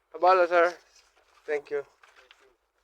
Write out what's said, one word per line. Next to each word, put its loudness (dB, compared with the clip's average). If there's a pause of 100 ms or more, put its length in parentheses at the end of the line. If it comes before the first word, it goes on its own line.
(160)
Abala, 2
sir. 0 (720)
Thank -8
you. -8 (1000)